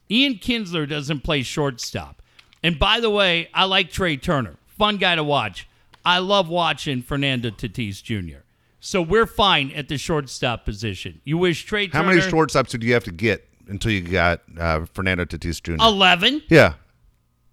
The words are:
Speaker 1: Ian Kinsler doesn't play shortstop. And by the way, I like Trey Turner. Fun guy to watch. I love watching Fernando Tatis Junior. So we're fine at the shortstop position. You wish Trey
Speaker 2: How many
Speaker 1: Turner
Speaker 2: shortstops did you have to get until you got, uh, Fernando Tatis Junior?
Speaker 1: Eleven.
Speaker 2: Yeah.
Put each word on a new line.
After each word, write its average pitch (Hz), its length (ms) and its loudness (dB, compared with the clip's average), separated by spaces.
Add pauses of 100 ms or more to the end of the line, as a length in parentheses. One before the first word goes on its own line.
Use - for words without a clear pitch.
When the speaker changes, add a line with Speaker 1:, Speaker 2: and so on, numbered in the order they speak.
(100)
Speaker 1:
Ian 254 260 2
Kinsler 180 520 -4
doesn't 147 320 -4
play 151 220 -2
shortstop. 117 800 -6 (400)
And 160 160 0
by 208 220 0
the 226 100 0
way, 180 420 0
I 170 120 2
like 190 260 0
Trey 175 260 -2
Turner. 127 400 -2 (100)
Fun 208 300 0
guy 185 180 2
to 160 80 0
watch. 131 460 -2 (380)
I 175 140 2
love 190 280 0
watching 156 540 -2
Fernando 135 480 -2
Tatis 107 520 -8
Junior. 85 420 -8 (360)
So 185 220 -2
we're 208 240 2
fine 170 460 2
at 143 160 -10
the 151 100 -4
shortstop 139 680 -4
position. 98 600 -8
You 147 120 -2
wish 175 300 0
Trey 208 220 -2
Speaker 2:
How 156 140 0
many 180 200 6
Speaker 1:
Turner 180 100 -2
Speaker 2:
shortstops 147 380 2
did 120 120 -6
you 120 120 2
have 120 100 2
to 98 80 -8
get 95 340 0 (220)
until 98 240 -2
you 98 80 2
got, 87 400 2 (180)
uh, 82 280 0
Fernando 92 400 -2
Tatis 82 360 -6
Junior? 85 220 0
Speaker 1:
Eleven. 196 640 2
Speaker 2:
Yeah. 120 260 8 (800)